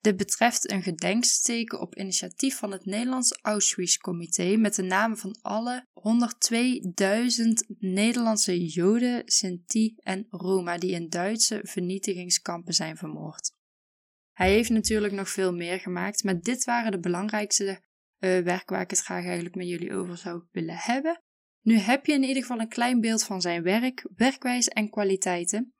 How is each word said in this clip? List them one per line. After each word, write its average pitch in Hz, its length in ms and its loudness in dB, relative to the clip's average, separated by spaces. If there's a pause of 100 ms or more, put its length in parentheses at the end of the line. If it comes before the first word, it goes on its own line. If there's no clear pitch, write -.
Dit 208 160 4
betreft 226 540 0
een 190 120 -2
gedenksteken 220 960 0
op - 140 -10
initiatief 190 600 -2
van 208 140 -6
het 190 140 -10
Nederlands 240 580 0
Auschwitz-comité 180 1120 0
met 208 180 4
de 196 80 -2
namen 202 360 0
van 190 240 -10
alle 240 500 -4
honderdtweeduizend 233 1700 2 (140)
Nederlandse 208 880 2
Joden, 220 580 2
Sinti 208 720 0
en 147 340 -6
Roma 175 480 0
die 180 120 -2
in 170 180 -4
Duitse 196 540 0
vernietigingskampen 180 1120 -4
zijn 160 220 -4
vermoord. 156 560 -10 (800)
Hij 185 200 2
heeft 226 180 4
natuurlijk 214 420 2
nog 196 180 -4
veel 190 220 0
meer 175 260 -4
gemaakt, 185 460 -4
maar 185 160 0
dit 247 240 -2
waren 240 280 0
de 185 80 -4
belangrijkste, 196 800 -2 (380)
eh, 185 200 2
werken 180 360 -2
waar 180 80 -2
ik 180 80 -8
het - 120 0
graag 180 220 -6
eigenlijk 175 300 -6
met 180 140 -6
jullie 175 260 -6
over 180 220 -6
zou 175 340 -10
willen 165 260 -6
hebben. 294 460 -2 (400)
Nu 226 140 6
heb 233 300 2
je 302 60 4
in 277 100 4
ieder 269 200 0
geval 240 180 -6
een 226 80 -4
klein 240 320 2
beeld 226 240 2
van 190 160 -4
zijn 170 220 -2
werk, 233 520 0
werkwijze 247 560 2
en 214 200 -2
kwaliteiten. 190 880 0